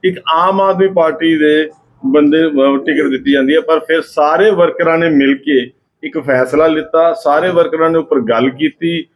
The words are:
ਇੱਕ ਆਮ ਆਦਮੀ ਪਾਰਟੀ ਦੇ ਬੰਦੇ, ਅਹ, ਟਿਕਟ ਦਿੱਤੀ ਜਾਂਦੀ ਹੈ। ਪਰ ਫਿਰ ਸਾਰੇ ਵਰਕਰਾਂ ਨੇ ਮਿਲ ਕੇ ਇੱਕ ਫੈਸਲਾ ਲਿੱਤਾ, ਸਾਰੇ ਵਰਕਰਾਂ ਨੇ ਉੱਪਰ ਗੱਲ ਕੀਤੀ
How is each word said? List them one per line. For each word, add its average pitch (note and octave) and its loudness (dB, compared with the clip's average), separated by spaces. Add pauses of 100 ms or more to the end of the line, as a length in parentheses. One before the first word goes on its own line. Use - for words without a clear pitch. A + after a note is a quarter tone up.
ਇੱਕ F#3 -2 (100)
ਆਮ F#3 0
ਆਦਮੀ G3 2
ਪਾਰਟੀ E3 0
ਦੇ D3+ 0 (360)
ਬੰਦੇ, D3 2
ਅਹ, C#3 2
ਟਿਕਟ C#3+ -2
ਦਿੱਤੀ C3 -2
ਜਾਂਦੀ C#3 2
ਹੈ। D#3+ 4
ਪਰ D#3 0
ਫਿਰ D#3+ -2
ਸਾਰੇ E3 0
ਵਰਕਰਾਂ E3+ 0
ਨੇ E3+ 0
ਮਿਲ C#3 2
ਕੇ C3+ -2 (320)
ਇੱਕ D#3 -8
ਫੈਸਲਾ C3+ 0
ਲਿੱਤਾ, D#3+ 0
ਸਾਰੇ D#3 0
ਵਰਕਰਾਂ E3 0
ਨੇ E3 0
ਉੱਪਰ D3+ 0
ਗੱਲ A#2 0
ਕੀਤੀ D#3 -4 (100)